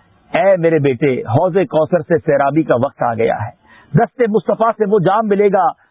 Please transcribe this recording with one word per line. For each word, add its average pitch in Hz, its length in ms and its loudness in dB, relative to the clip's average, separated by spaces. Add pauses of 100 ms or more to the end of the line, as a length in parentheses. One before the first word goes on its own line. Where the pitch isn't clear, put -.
(380)
"اے 190 180 4
میرے 160 220 2
بیٹے، 135 420 0
حوض 156 340 -2
کوثر 160 440 0
سے 160 200 -2
سیرابی 139 440 0
کا 151 120 0
وقت 127 280 -4
آ 120 120 -2
گیا 117 200 -2
ہے، 110 160 -10 (440)
دست 220 340 0
مصطفیٰ 220 420 -2
سے 214 180 -4
وہ 214 100 2
جام 196 300 0
ملے 202 200 2
گا 185 200 0 (220)